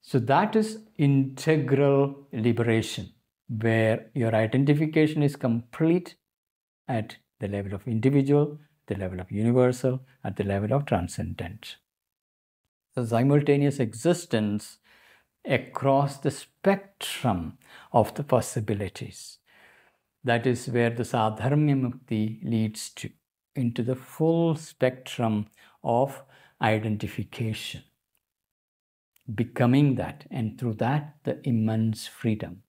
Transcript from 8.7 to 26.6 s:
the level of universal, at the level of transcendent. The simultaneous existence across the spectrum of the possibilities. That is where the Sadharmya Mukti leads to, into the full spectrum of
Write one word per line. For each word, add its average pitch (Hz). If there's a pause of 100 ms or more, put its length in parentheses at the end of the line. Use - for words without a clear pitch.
the 104
level 95
of 90
universal, 127 (220)
at 101
the 104
level 101
of 143
transcendent. 90 (1160)
The 123
simultaneous 143
existence 107 (680)
across 139
the -
spectrum - (340)
of 110
the 147
possibilities. 107 (840)
That 120
is 123
where 120
the 117
Sadharmya 131
Mukti 110
leads 110
to, - (460)
into 120
the 127
full 165
spectrum 123 (360)
of 127 (380)